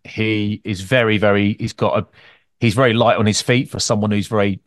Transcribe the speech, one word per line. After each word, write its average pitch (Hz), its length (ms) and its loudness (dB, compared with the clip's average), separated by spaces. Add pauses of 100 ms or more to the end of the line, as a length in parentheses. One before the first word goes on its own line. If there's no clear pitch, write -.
he 107 600 -4
is 95 180 -6
very, 110 360 2
very, 101 420 2
he's 113 140 -6
got 101 240 -2
a, 101 100 -4 (520)
he's 107 160 2
very 123 180 4
light 113 240 4
on 107 80 2
his 107 160 0
feet 131 280 0
for - 100 -10
someone 104 320 -2
who's 104 160 -2
very 101 400 -2